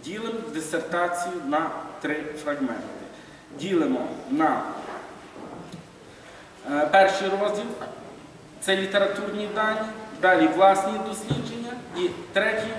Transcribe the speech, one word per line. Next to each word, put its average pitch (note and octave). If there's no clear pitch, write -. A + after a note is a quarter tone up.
ділимо A3
дисертацію F3
на D#3
три D3+
фрагменти. C3+
Ділимо C#3+
на, D3+
е, D3
перший F#3+
розділ, G#3
це F#3+
літературні G3+
дані, A3
далі E3
власні F#3+
дослідження, A#3
і F4
третій A3